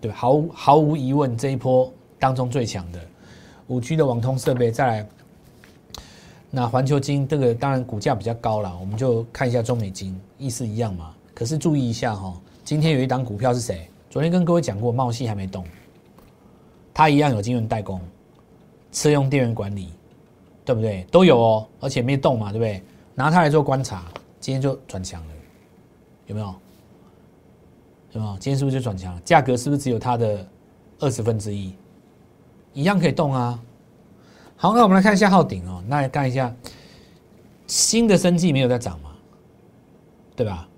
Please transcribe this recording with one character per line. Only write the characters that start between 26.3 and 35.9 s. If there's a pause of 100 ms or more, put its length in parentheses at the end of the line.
没
有？ (1600)
有
没
有？
今
天
是
不
是
就
转
强
了？
价
格
是
不
是
只
有
它
的 (520)
二
十
分
之
一？ (1000)
一
样
可
以
动
啊。 (960)
好，
那
我
们
来
看
一
下
浩
鼎
哦，
那